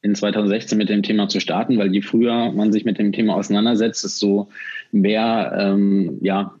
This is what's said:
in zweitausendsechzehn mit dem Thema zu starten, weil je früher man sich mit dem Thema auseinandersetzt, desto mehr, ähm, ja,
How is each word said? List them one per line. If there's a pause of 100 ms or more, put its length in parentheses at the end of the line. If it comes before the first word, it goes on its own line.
in
zweitausendsechzehn
mit
dem
Thema
zu
starten,
weil
je
früher
man
sich
mit
dem
Thema
auseinandersetzt,
desto (420)
mehr,
ähm,
ja,